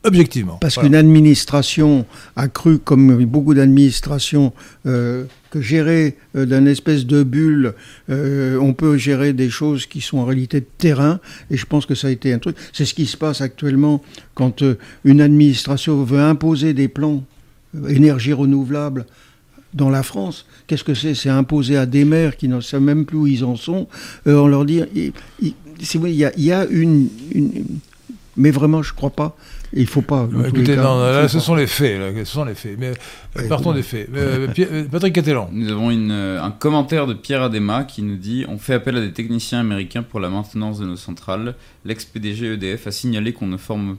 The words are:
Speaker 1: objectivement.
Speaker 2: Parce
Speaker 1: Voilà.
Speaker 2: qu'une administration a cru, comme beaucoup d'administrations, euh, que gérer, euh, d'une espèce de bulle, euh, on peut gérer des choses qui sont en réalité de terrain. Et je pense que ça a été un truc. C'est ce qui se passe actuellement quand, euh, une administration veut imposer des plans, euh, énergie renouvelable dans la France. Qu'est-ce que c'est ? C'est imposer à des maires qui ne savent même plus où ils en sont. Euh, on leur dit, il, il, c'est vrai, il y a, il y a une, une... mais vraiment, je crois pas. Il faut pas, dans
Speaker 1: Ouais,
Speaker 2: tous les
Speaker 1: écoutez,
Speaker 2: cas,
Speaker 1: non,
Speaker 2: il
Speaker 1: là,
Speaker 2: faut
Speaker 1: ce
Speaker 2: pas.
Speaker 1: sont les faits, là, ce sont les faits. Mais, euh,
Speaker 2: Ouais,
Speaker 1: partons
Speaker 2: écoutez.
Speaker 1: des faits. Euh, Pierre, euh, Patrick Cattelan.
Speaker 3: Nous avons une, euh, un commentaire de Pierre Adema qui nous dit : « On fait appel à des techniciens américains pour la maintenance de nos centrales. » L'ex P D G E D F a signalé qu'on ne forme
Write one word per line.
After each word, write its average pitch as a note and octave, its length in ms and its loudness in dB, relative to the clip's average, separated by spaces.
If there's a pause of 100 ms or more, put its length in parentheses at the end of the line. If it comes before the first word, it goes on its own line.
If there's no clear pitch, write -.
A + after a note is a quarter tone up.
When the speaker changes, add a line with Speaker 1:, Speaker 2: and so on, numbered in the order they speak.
Speaker 1:
objectivement. E3 560 2
Speaker 2:
Parce D#3 140 0
Speaker 1:
Voilà. C#3 160 2
Speaker 2:
qu'une C#3+ 60 6
administration D3+ 1120 4 (280)
a C3+ 120 -2
cru, D#3+ 320 2
comme C3 460 6
beaucoup C#3+ 280 2
d'administrations, C#3 960 2 (360)
euh, B2 380 -2 (260)
que D#3 100 -4
gérer, D#3 560 2 (180)
euh, C3+ 120 0
d'une C3+ 200 4
espèce C#3+ 380 0
de C#3+ 160 4
bulle, C#3 540 2 (340)
euh, C3+ 500 -2
on C3+ 140 2
peut D3+ 240 2
gérer C#3 360 0
des B2+ 180 0
choses D3 340 -4
qui - 160 -12
sont - 160 -6
en A#2+ 80 0
réalité C3 360 -2
de A#2 40 -12 (140)
terrain. D3+ 400 2 (320)
Et C#3+ 60 -2
je - 100 -4
pense D3 180 -2
que C#3+ 80 -2
ça C#3 140 -4
a - 20 -2
été B2+ 240 -2
un A#2 60 -2
truc. E3 160 -6 (180)
C'est D3+ 120 -2
ce - 100 -6
qui D#3 100 -2
se - 120 -8
passe D3+ 240 -4
actuellement C#3+ 600 0 (320)
quand, D#3 300 -2
euh, C3 160 2 (240)
une C#3+ 180 8
administration D3 840 2
veut C3+ 180 2
imposer D#3 520 2
des C3+ 140 0
plans, C#3+ 360 -2 (520)
euh, C#3+ 140 -8
énergie C#3 440 4
renouvelable C#3 720 -2 (680)
dans C3+ 160 2
la C3+ 100 0
France. - 460 -8 (180)
Qu'est-ce - 180 -4
que D3 120 -2
c'est ? D3 180 -4
C'est C3+ 160 -4
imposer C3+ 480 0
à C3 80 2
des C#3+ 200 2
maires D#3 320 2
qui C#3 100 -4
ne B2+ 120 -2
savent C#3 220 -4
même D3 240 2
plus D#3 120 -6
où D3+ 100 2
ils C3 160 0
en B2 120 -2
sont. F3+ 320 -6 (380)
Euh, D3 140 6
on C#3+ 80 6
leur C#3+ 180 4
dit, E3 160 0 (140)
il, C#3+ 180 -4 (280)
il, E3 120 -4 (300)
c'est E3 160 -4
vrai, E3+ 120 -2
il D#3+ 60 -2
y D3 80 2
a, C3+ 120 0
il D#3 60 -2
y E3 80 4
a F#3 140 0
une, D#3+ 420 2 (260)
une... D3 180 0 (880)
mais C#3 140 4
vraiment, D3+ 300 2
je - 120 -8
crois C#3 180 -4
pas. - 260 -6 (360)
Il A#2 140 0
faut - 140 -2
pas, C3 280 -2
dans A#2 100 -4
Speaker 1:
Ouais, B2 100 0
Speaker 2:
tous B2 60 -2
les B2+ 80 2
Speaker 1:
écoutez, C#3 120 2
Speaker 2:
cas, C3 80 0
Speaker 1:
non, C3 140 2
Speaker 2:
il B2+ 160 0
Speaker 1:
là, C#3+ 80 2
Speaker 2:
faut C#3+ 80 4
Speaker 1:
ce D#3+ 80 -2
Speaker 2:
pas. D#3+ 60 0
Speaker 1:
sont E3 120 0
les D3 100 2
faits, A#2 320 -2
là, F#2+ 160 -6
ce G#2+ 120 -8
sont D3 180 -8
les A2+ 120 -8
faits. G2+ 220 -14
Mais, B2+ 120 -8
euh, B2 40 -8 (480)
Speaker 2:
Ouais, A#2 60 -6
Speaker 1:
partons D#3+ 260 -2
Speaker 2:
écoutez. C#3 40 -2
Speaker 1:
des C3 60 -4
faits. A2+ 340 -10
Euh, C3+ 320 -4
Pierre, F3 200 -2
euh, D#3 220 -6
Patrick F3 240 -2
Cattelan. C3+ 380 -2
Speaker 3:
Nous G#2+ 180 -6
avons A2 200 -2
une, A2 200 -2
euh, F#2+ 320 -6
un F2+ 80 -8
commentaire D3+ 560 -2
de A#2+ 60 -6
Pierre C3 280 -4
Adema A2 440 -2
qui A#2+ 160 -14
nous G#2 160 -6
dit : « A2+ 320 -6
On G#2 80 -10
fait C3 160 -6
appel B2 240 -2
à A#2 40 -2
des G2 120 -6
techniciens A#2 480 -6
américains G#2 420 -6
pour A#2 160 -10
la F#2 80 -6
maintenance G#2 500 -8
de G#2 80 -10
nos F2+ 120 -10
centrales. » G2 580 -10 (300)
L'ex A2 180 -10
P - 160 -14
D G#2 160 -8
G A#2 120 -8
E A2 100 -6
D F#2+ 180 -6
F - 120 -12
a G2+ 40 -10
signalé A2+ 400 -4
qu'on G#2+ 160 -10
ne F#2 80 -6
forme G2+ 440 -8